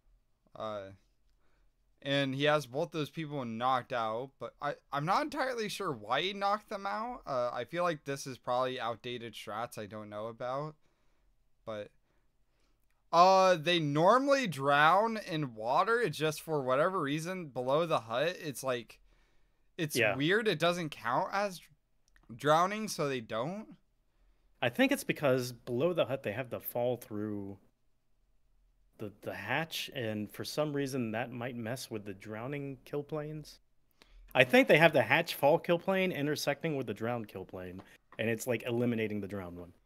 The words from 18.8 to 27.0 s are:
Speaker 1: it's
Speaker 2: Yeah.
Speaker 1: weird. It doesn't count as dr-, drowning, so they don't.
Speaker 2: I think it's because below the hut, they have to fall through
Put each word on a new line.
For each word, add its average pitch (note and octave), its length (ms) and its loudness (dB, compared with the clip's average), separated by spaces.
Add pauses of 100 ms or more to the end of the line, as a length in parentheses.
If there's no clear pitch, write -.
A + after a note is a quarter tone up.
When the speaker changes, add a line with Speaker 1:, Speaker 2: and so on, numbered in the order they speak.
Speaker 1:
it's D3+ 180 -2
Speaker 2:
Yeah. A2 200 4
Speaker 1:
weird. F#3+ 320 2
It E3+ 100 0
doesn't E3+ 320 0
count C3+ 420 -2
as G3 280 -4
dr-, - 800 -20
drowning, F3+ 500 2
so D#3 200 -2
they C3+ 120 -2
don't. B2 560 -6 (840)
Speaker 2:
I B2+ 80 2
think B3+ 240 2
it's C4+ 120 -2
because B2+ 480 0
below C#3+ 400 -2
the E3+ 140 2
hut, C3 180 -4
they G#2+ 80 -2
have A#2+ 180 -6
to G2+ 100 -8
fall B2 360 -2
through G#2 600 -8 (1400)